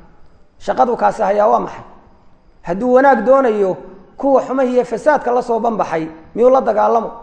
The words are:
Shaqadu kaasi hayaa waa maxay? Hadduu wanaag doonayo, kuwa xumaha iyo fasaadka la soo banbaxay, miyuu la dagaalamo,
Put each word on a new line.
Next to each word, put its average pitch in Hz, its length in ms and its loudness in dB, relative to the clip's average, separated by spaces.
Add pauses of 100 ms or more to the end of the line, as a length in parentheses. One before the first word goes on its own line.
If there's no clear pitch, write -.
(600)
Shaqadu 226 380 -2
kaasi 208 260 -2
hayaa 208 240 2
waa 233 120 2
maxay? - 240 -10 (840)
Hadduu 214 260 -2
wanaag 262 320 4
doonayo, 214 520 2 (400)
kuwa 262 240 0
xumaha 254 260 -2
iyo 247 180 0
fasaadka 285 460 -2
la 247 100 0
soo 233 180 -2
banbaxay, 196 480 -4 (280)
miyuu 240 140 4
la 262 120 4
dagaalamo, 214 500 0 (120)